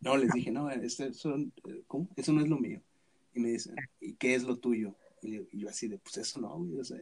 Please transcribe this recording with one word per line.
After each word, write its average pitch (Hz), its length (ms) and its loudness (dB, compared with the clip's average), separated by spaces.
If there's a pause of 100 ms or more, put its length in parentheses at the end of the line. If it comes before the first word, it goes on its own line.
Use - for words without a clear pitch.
no, 135 160 4
les 123 160 6
dije, - 180 2
"No, 143 180 0
este, 123 440 -4
son, 147 400 -2 (160)
eh, - 180 -12
¿cómo? 170 300 -2
Eso - 160 4
no 151 80 8
es 151 80 4
lo 156 80 4
mío." 113 240 -2 (520)
Y 123 60 -2
me 117 100 4
dicen, 113 260 -2 (260)
"¿Y 104 140 -8
qué 127 200 4
es 123 80 2
lo 123 140 0
tuyo?" 110 360 2 (280)
Y 107 160 -6
yo, 98 60 -8 (100)
y 101 60 -4
yo 107 100 -4
así 113 180 -6
de, 101 120 -6
"Pues - 180 -10
eso 117 240 -6
no, 113 160 -6
güey, 175 220 -4
o 127 40 -4
sea, 123 180 -8